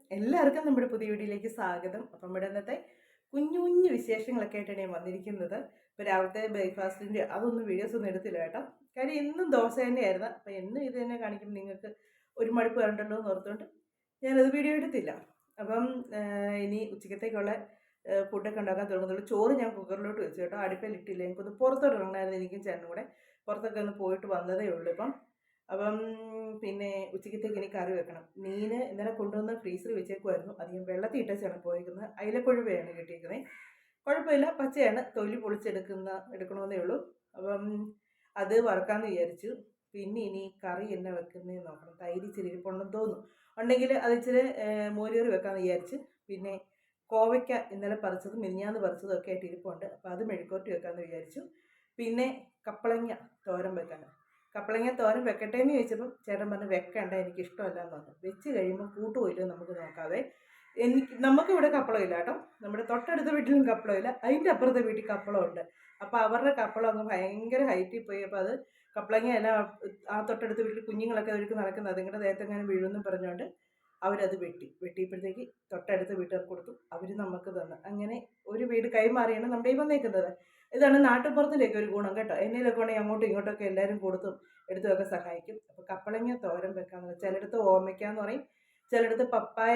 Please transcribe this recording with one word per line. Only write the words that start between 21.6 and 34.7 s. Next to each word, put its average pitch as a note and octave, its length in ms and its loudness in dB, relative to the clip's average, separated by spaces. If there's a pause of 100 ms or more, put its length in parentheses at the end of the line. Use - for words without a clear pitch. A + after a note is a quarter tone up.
ഇറങ്ങണമായിരുന്നു, F#3+ 420 -2
എനിക്കും F#3 240 -6
ചേട്ടനും E3+ 280 -6
കൂടെ. G3+ 160 -8 (420)
പുറത്തൊക്കെ G#3+ 340 -4
ഒന്ന് G3+ 140 -4
പോയിട്ട് F#3+ 320 -2
വന്നതേ F#3 420 -2
ഉള്ളൂ E3+ 220 -2
ഇപ്പം. G#3+ 180 -4 (600)
അപ്പം G#3 260 -2 (600)
പിന്നെ G3+ 320 -6 (220)
ഉച്ചക്കത്തേക്ക് G#3 460 -6
ഇനി G3 100 -4
കറി F#3 260 -4
വെക്കണം. - 280 -6 (160)
മീന് G3+ 460 -4
ഇന്നലെ G#3 280 -4
കൊണ്ടുവന്ന് G#3+ 440 -4
ഫ്രീസറിൽ F#3+ 400 -6
വെച്ചേക്കുമായിരുന്നു, F#3+ 600 -4
അധികം F3+ 300 -10
വെള്ളത്തിൽ G#3 340 -2
ഇട്ടേച്ചാണ് G3 400 -4
പോയേക്കുന്നത്. F3+ 560 -6
അയിലക്കൊഴുവയാണ് A3 760 2
കിട്ടിയേക്കുന്നത്. E3+ 500 -10 (680)
കുഴപ്പമില്ല, D4 440 4
പച്ചയാണ്, C4 500 2 (100)